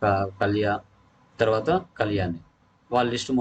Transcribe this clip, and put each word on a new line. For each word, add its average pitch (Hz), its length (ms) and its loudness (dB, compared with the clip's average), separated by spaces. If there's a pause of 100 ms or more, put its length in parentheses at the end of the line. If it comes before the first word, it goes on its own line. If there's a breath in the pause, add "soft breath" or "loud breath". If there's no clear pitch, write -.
క-, 98 260 2 (140)
కళ్యా, 104 320 2 (640)
తర్వాత 110 300 2 (300)
కళ్యాణి 95 400 -2 (520)
వాళ్ళ 123 200 2
లిస్ట్ 120 300 -6